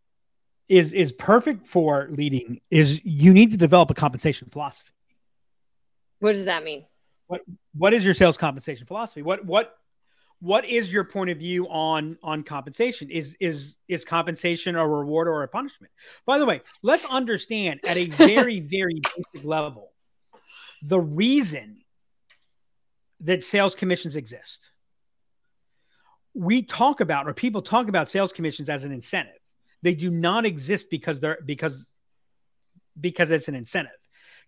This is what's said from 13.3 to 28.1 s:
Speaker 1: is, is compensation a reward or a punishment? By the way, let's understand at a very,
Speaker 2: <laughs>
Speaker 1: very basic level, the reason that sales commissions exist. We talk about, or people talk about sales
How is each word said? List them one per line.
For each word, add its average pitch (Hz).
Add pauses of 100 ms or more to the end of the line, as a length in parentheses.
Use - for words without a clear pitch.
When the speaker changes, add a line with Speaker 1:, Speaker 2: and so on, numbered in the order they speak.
Speaker 1:
is, 147 (100)
is 175
compensation 170
a 160
reward 151
or 151
a 131
punishment? - (320)
By 269
the 294
way, 165 (200)
let's 269
understand 226
at 175
a 180
very, 214
Speaker 2:
<laughs> -
Speaker 1:
very 165 (320)
basic 147
level, 151 (880)
the 170
reason 160 (1400)
that 180
sales 196
commissions 170
exist. - (1600)
We 214
talk -
about, 151
or 139
people 214
talk 226
about 180
sales 196